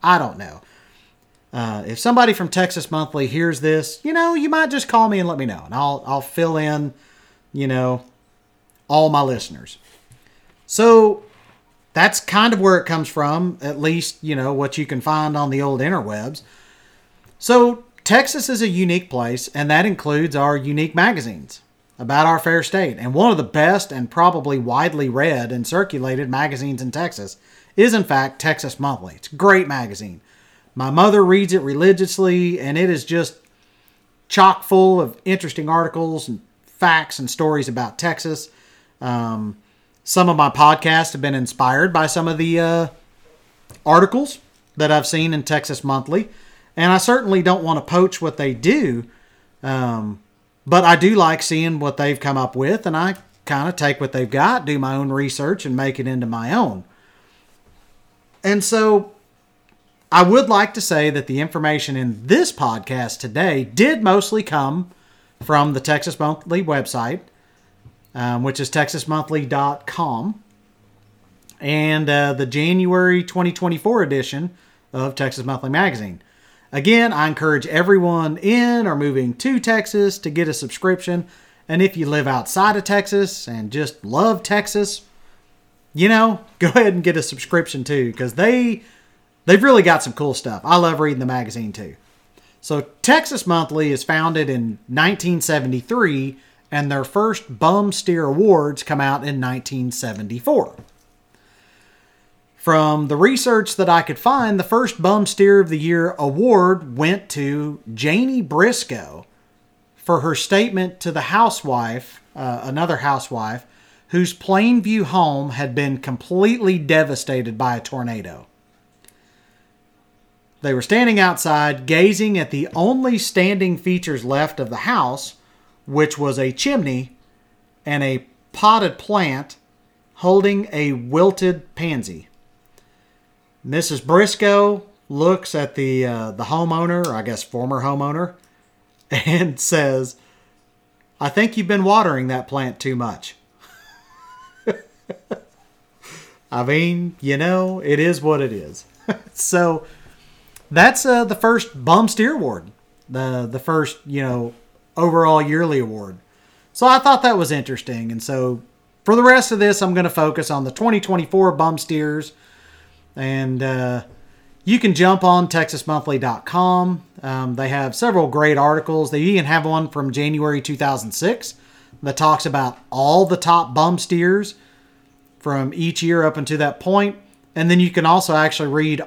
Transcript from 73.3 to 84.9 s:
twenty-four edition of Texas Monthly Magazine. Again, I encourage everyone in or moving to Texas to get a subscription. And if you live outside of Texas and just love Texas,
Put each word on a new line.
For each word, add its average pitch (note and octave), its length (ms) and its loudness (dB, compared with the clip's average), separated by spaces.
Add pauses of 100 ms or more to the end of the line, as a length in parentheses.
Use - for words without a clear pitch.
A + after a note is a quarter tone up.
twenty-four F#3 500 -2
edition C#3 480 -4 (420)
of C3+ 220 -6
Texas C3 300 -6
Monthly C3 260 -6
Magazine. B2+ 500 -2 (520)
Again, A3 400 2
I D3+ 160 0
encourage D3+ 380 -2
everyone E3+ 720 2
in A#3+ 480 2
or D#3+ 100 -2
moving C3 380 -2
to C4 260 -2
Texas G#3 580 0
to E3 120 -8
get D#3+ 180 -2
a D#3 60 -4
subscription. F3 720 -4 (420)
And E3 140 0
if F#3+ 140 2
you D#3+ 100 -4
live D3 200 0
outside F#3 500 0
of G3 80 -4
Texas G3+ 640 -2
and A2 240 -10
just C#3 340 -6
love E3+ 380 0
Texas, G#3 600 -4 (920)